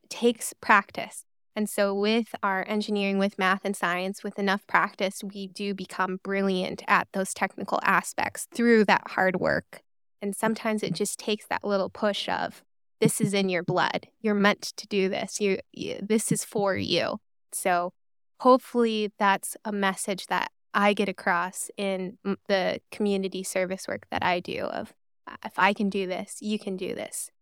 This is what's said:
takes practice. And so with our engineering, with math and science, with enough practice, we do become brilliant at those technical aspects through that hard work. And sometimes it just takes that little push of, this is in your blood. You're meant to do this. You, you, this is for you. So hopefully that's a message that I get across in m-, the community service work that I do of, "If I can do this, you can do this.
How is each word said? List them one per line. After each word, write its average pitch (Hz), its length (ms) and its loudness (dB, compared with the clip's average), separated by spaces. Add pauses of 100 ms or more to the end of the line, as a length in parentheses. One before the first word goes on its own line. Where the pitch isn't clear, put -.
takes - 540 0
practice. - 640 2 (280)
And 214 140 -2
so 202 260 0
with 220 480 0
our 190 240 0
engineering, 202 520 0
with 196 200 0
math 190 260 2
and 196 120 -2
science, 180 480 -2
with 208 140 -8
enough 202 280 0
practice, 190 560 0
we 196 240 -8
do 202 280 -4
become 185 480 -4
brilliant 196 680 -2
at 185 240 4
those 190 220 -4
technical - 480 -4
aspects - 720 0
through 233 320 6
that - 220 4
hard 185 320 2
work. - 420 -2 (400)
And 202 120 -4
sometimes 220 480 -2
it 190 120 -2
just - 240 -4
takes - 300 -4
that - 140 -4
little 196 280 0
push - 400 -2
of, - 340 -4 (360)
this - 200 4
is 208 120 2
in 196 160 2
your 175 140 0
blood. - 460 0 (120)
You're 214 140 0
meant 202 260 4 (160)
to - 100 -14
do 190 220 0
this. - 320 -4
You, 196 180 0 (140)
you, - 300 -8
this 214 280 2
is - 140 0
for 196 320 0
you. 170 420 0 (340)
So 180 400 0 (480)
hopefully 233 800 4
that's 196 460 2
a 214 80 -4
message 196 540 -2
that - 240 -2 (240)
I 208 180 4
get 202 160 0
across 185 680 -2
in 190 480 -4
m-, 196 120 -2 (100)
the 180 340 2 (120)
community 190 500 -2
service 185 460 -4
work 196 220 -8
that - 120 -4
I 180 180 2
do - 200 -8
of, - 320 -8 (520)
"If - 140 -12
I 190 140 4
can 202 180 0
do 190 160 -2
this, 180 340 -8
you 214 180 -4
can 190 180 -8
do - 180 -6
this. - 360 -8 (120)